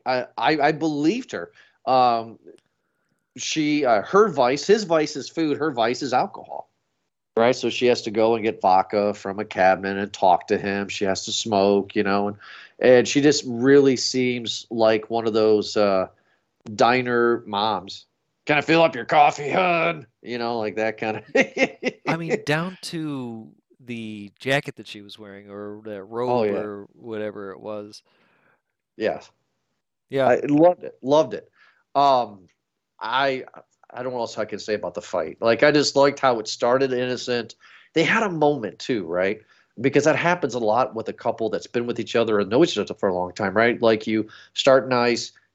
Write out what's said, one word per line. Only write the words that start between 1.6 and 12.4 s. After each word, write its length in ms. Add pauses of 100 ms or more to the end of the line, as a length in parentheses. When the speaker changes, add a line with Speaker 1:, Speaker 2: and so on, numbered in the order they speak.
Speaker 1:
Um, 520 (1000)
she, 480
uh, 180
her 260
vice, 380
his 180
vice 320
is 120
food, 300
her 120
vice 320
is 100
alcohol. 560 (680)
Right? 180
So 160
she 160
has 160
to 80
go 240
and 100
get 160
vodka 540
from 240
a 60
cabinet 520
and 160
talk 360
to 100
him. 300
She 160
has 200
to 80
smoke, 640
you 80
know, 260
and, 80 (440)